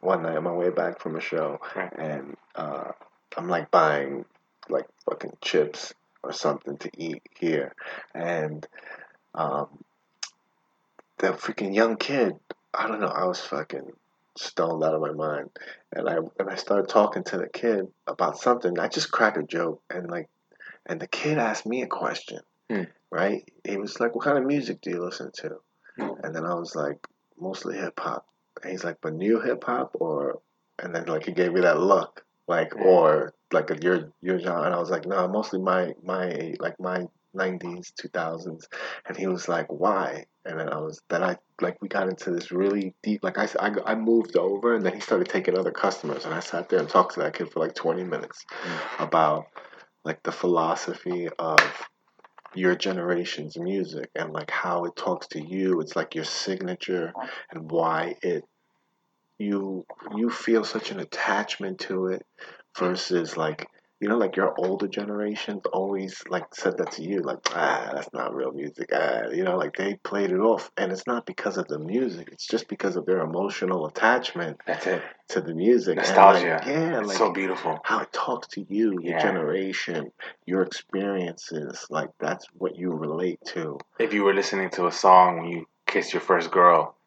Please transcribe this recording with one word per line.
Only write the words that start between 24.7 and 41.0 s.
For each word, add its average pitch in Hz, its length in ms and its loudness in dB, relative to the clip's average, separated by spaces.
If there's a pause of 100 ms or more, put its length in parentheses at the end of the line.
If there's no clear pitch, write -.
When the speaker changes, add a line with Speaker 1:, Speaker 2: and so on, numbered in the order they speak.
Speaker 1:
do - 100 -8
you 87 140 -4
listen - 320 -8
to?" 78 220 -10 (380)
Speaker 2:
Hmm. - 140 -6 (140)
Speaker 1:
And 92 100 -6
then 80 120 -4
I 87 80 0
was 85 200 -6
like, 73 320 -4 (340)
"Mostly - 380 -6
hip - 220 -6
hop." - 260 -6 (360)
And 92 100 -10
he's 92 120 -6
like, 85 160 -6
"But 78 140 -4
new 107 260 2
hip 120 240 -2
hop, 65 360 -4
or?" 71 400 -2 (380)
And - 160 -8
then, 85 120 -4
like, 165 180 -2
he - 80 -6
gave - 200 2
me 92 100 4
that 87 180 6
look, 165 440 2 (220)
like, 160 300 0
Speaker 2:
Yeah. 104 80 -2
Speaker 1:
"Or, 156 500 8 (180)
like, - 180 4 (120)
your, 90 280 2 (120)
your 92 160 0
genre?" 82 240 -2
And 85 120 2
I 85 40 0
was 85 120 -2
like, 85 160 -2
"No, 92 220 2
mostly 98 320 -2
my, 92 420 2
my, 95 560 -4
like, - 220 -6
my 92 260 -2 (280)
nineties, 90 640 -4
two - 120 -14
thousands." 82 580 -6 (400)
And 95 100 -10
he 95 100 -2
was 90 220 -2
like, 82 200 0
"Why?" 82 560 0 (200)
And 80 140 -8
then 85 120 -4
I - 80 -4
was, 156 300 -8